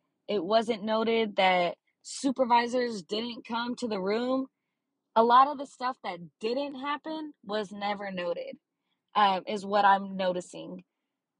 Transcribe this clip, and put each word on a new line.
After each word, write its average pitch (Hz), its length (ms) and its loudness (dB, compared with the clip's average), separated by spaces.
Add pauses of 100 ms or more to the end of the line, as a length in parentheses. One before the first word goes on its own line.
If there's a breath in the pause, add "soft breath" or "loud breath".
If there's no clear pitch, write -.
(280)
It 202 160 -2
wasn't 220 400 0
noted 220 520 0
that 185 400 2 (260)
supervisors 240 1000 0
didn't 226 440 -8
come 240 300 -6
to 247 120 -6
the 208 120 -4
room. 247 460 -2 (720)
A 226 80 8
lot 247 240 8
of 294 100 -6
the 277 80 -8
stuff 247 380 -6
that 180 160 -8 (200)
didn't 262 360 -4
happen 294 560 -8 (100)
was 208 300 -6
never 202 400 -6
noted, 175 460 -6 (580)
um, 196 300 4
is 196 200 -6
what 202 180 2
I'm 196 320 4
noticing. 180 680 -6 (560)